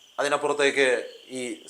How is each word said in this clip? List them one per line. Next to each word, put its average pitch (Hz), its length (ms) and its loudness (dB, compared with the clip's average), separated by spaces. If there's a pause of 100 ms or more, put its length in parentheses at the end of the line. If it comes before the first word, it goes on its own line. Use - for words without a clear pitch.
(200)
അതിനപ്പുറത്തേക്ക് 143 680 2 (520)
ഈ - 20 -6 (280)